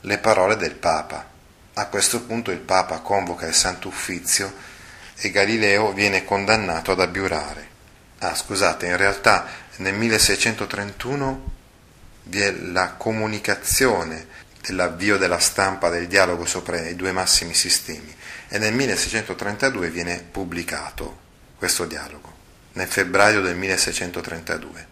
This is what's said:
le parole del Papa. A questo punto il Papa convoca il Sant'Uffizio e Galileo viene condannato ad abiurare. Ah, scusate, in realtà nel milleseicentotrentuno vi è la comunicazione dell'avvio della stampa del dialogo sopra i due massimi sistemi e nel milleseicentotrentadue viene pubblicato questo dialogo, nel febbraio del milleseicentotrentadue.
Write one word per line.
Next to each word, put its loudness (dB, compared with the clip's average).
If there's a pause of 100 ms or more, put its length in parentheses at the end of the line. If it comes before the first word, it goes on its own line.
le 0
parole 6
del -2
Papa. -2 (460)
A -2
questo 0
punto -4
il -4
Papa 2
convoca -2
il -2
Sant'Uffizio -2 (640)
e -4
Galileo 4
viene 2
condannato 0
ad 2
abiurare. -2 (520)
Ah, -2
scusate, 0
in 0
realtà 4 (300)
nel -2
milleseicentotrentuno 0 (720)
vi -4
è 2
la -2
comunicazione 0 (340)
dell'avvio 0
della 2
stampa 2
del -2
dialogo 4
sopra -4
i -6
due -4
massimi 2
sistemi -2 (360)
e -4
nel 2
milleseicentotrentadue 0
viene -4
pubblicato -8 (300)
questo -2
dialogo, -12 (400)
nel -6
febbraio 4
del 0
milleseicentotrentadue. -4